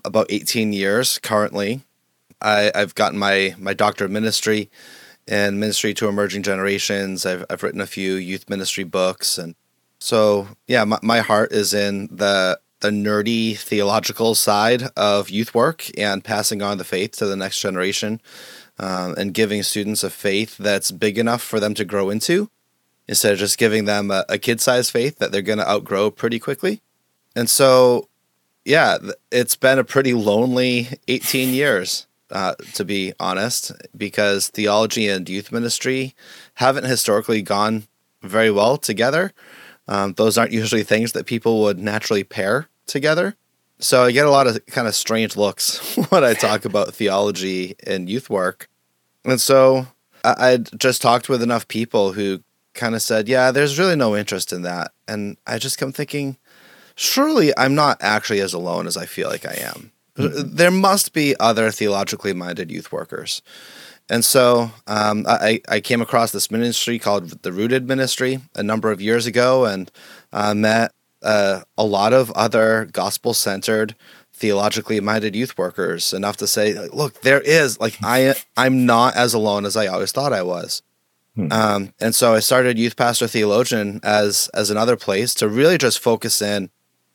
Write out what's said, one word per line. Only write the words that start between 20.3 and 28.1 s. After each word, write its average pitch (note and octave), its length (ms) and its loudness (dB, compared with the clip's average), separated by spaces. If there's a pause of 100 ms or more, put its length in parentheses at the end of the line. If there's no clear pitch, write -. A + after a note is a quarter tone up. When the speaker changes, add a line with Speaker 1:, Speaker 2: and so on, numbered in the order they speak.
Speaker 1:
that's G2+ 320 -2
big G#2 300 -2
enough A#2 240 0
for A2 160 -4
them G#2 160 0
to G#2 100 -4
grow G2 240 -2
into, F3 400 -2 (580)
instead A2 260 2
of F#2+ 40 0
just G2+ 220 -2
giving A2 260 2
them G#2 240 0
a, F#2+ 200 0
a G#2 100 -2
kid-sized B2 500 2
faith C3 300 -2
that - 120 -2
they're G2 120 -2
gonna G#2+ 180 -2
outgrow G2+ 480 0
pretty A#2 300 -4
quickly. F#3 420 -4 (540)
And A#2+ 120 0
so, B2+ 600 6 (560)